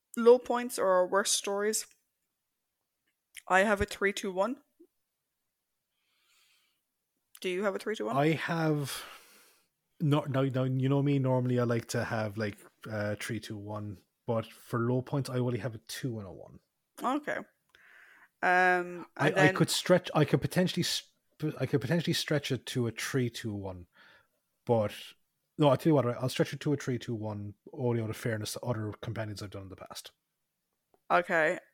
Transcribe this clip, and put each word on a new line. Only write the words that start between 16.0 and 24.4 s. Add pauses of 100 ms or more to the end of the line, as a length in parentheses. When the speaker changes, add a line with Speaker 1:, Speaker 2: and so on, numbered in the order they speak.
Speaker 2:
and
a
one. (440)
Speaker 1:
Okay. (1080)
Um, (100)
Speaker 2:
I,
Speaker 1:
and
Speaker 2:
I
Speaker 1:
then
Speaker 2:
could
stretch,
I
could
potentially
sp-,
I
could
potentially
stretch
it
to
a
three
two
one, (800)